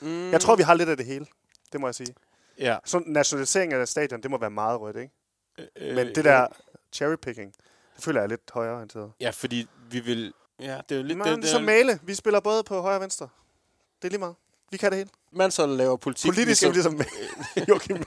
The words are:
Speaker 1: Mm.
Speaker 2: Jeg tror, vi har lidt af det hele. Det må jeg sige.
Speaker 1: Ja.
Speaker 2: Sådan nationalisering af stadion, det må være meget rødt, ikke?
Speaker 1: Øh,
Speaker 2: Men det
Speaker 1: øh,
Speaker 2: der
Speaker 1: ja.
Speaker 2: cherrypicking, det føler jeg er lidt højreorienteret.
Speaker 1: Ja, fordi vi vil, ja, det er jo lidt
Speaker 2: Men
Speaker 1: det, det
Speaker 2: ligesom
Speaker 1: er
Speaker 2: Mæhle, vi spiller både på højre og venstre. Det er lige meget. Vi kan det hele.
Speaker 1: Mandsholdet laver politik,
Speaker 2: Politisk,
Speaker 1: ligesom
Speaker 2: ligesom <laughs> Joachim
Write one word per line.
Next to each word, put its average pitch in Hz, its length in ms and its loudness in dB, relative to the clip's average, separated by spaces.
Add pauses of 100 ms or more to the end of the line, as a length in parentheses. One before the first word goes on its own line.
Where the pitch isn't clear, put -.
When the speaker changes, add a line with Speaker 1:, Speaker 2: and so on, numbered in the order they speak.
Speaker 1:
Mm. 170 300 -6
Speaker 2:
Jeg 165 100 6
tror, 226 140 6
vi 185 80 6
har 160 100 8
lidt 170 160 2
af 156 80 0
det 127 80 -6
hele. 135 200 -10 (480)
Det 143 80 -8
må 135 60 -4
jeg 123 80 -8
sige. 127 200 -14 (440)
Speaker 1:
Ja. 117 260 0
Speaker 2:
Sådan 175 260 -4
nationalisering 147 600 0
af 127 140 0
stadion, 127 360 -4
det 135 80 -6
må 135 60 -2
være 113 120 -4
meget 107 320 -2
rødt, 107 140 -12
ikke? 123 160 -14 (680)
Speaker 1:
Øh, 135 180 -8
Speaker 2:
Men 123 120 0
det 113 100 -8
Speaker 1:
øh, 156 60 0
Speaker 2:
der 143 160 8
Speaker 1:
ja. 127 60 4 (480)
Speaker 2:
cherrypicking, 123 600 -6 (420)
det - 80 -20
føler 151 160 0
jeg 104 60 2
er 101 40 -2
lidt 113 240 -10
højreorienteret. 113 680 -8
Speaker 1:
Ja, 123 100 -4
fordi 120 380 -6 (220)
vi 120 100 -6
vil, 117 340 -4 (260)
ja, 135 200 -10 (100)
det 143 60 -4
er 135 40 -2
jo 131 60 -6
lidt 160 120 -4
Speaker 2:
Men 190 100 -2
Speaker 1:
det, 160 80 2
det - 80 -6
Speaker 2:
ligesom 160 180 2
Speaker 1:
er 220 40 -4
Speaker 2:
Mæhle, 220 380 4
vi 190 120 -8
spiller 208 240 2
både 214 240 0
på 196 180 -6
højre 196 160 -2
og 190 40 -4
venstre. 185 280 -10 (720)
Det 180 60 -6
er - 40 -6
lige 202 80 -4
meget. 175 160 -10 (360)
Vi 196 60 -8
kan 202 140 2
det 190 60 -2
hele. 196 120 -6 (220)
Speaker 1:
Mandsholdet 156 460 2
laver 127 200 4
politik, 143 340 0
Speaker 2:
Politisk, 226 300 4
Speaker 1:
ligesom 165 360 4
Speaker 2:
ligesom 147 140 -2 (220)
<laughs> - 360 -4
Joachim 196 380 2